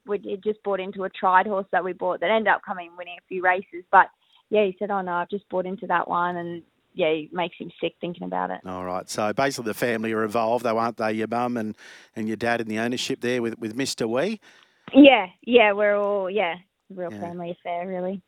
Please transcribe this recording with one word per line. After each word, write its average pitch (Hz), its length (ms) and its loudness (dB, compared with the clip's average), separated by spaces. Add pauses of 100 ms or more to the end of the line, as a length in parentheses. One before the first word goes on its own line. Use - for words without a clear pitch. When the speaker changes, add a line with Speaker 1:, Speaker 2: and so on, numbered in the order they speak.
Speaker 1:
would, 202 220 -4
it 202 160 -6
just 214 200 -2
bought 196 160 0
into 190 260 -6
a 185 40 -2
tried 190 380 0
horse 196 240 -4
that 180 120 0
we 180 100 -4
bought 180 260 -4
that 175 100 -2
ended 220 240 2
up - 80 -2
coming 180 360 -10
winning 175 200 -14
a - 100 -20
few 185 140 -6
races. 180 500 -2
But, 185 180 8 (400)
yeah, 214 160 4
he 185 120 -2
said, 202 140 -4
"Oh, 196 100 -2
no, 180 120 -4
I've 175 160 -2
just 202 200 -8
bought 185 160 -2
into 185 220 -8
that 175 200 0
one." 175 300 0
And, 170 240 -8 (320)
yeah, 175 140 0
it 156 260 -2
makes 175 240 -4
him 175 140 -12 (100)
sick 170 180 -4
thinking 175 240 -8
about 90 280 -2
it. 92 140 -8
Speaker 2:
All 92 200 -8
right. 92 240 -6
So, 107 240 -2
basically, 131 360 -2
the 104 40 -4
family 113 380 -2
are 110 120 0
involved, 113 420 0
though, 113 120 0
aren't 113 200 -2
they? 110 160 0
Your 110 140 -2
mum 120 300 -2
and, 107 180 -4 (400)
and 110 120 -4
your 110 100 -2
dad 117 240 0
in 110 60 -4
the 107 120 -4
ownership 123 420 -2
there 123 200 0
with, 113 160 -4
with 110 180 -6
Mister 127 320 -2
Wee? 160 320 0 (540)
Speaker 1:
Yeah, 254 340 10 (140)
yeah, 226 300 6
we're 208 240 4
all, 202 340 0
yeah, 185 260 -2 (340)
real 180 240 -8
Speaker 2:
Yeah. - 80 -10
Speaker 1:
family 175 300 -8
affair, 175 360 -8
really. 185 400 -6